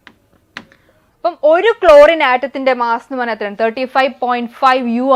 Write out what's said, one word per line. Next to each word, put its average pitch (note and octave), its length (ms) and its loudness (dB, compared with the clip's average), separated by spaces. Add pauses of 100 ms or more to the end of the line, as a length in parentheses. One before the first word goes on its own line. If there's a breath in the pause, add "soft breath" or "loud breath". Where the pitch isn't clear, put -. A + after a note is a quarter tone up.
(1160 soft breath)
അപ്പം E4 180 -8 (160)
ഒരു F#4 200 0 (100)
ക്ലോറിൻ D#4 480 6
ആറ്റത്തിന്റെ C4 520 -4
മാസ് A#3 260 -6
എന്ന് C4 120 -8
പറഞ്ഞാൽ A#3 180 -6
എത്രയാണ്? G3+ 240 -8
തേർട്ടി A3+ 220 -4 (140)
ഫൈവ് C4 160 0 (100)
പോയിന്റ് A#3+ 280 -6 (100)
ഫൈവ് C4 260 0 (100)
യു B3+ 180 -2